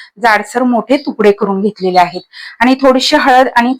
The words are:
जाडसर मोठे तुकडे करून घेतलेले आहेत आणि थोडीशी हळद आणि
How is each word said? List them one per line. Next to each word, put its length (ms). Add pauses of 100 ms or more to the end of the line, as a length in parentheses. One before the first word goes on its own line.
(220)
जाडसर 400
मोठे 340
तुकडे 360
करून 280
घेतलेले 380
आहेत 240 (380)
आणि 140
थोडीशी 420
हळद 300 (100)
आणि 240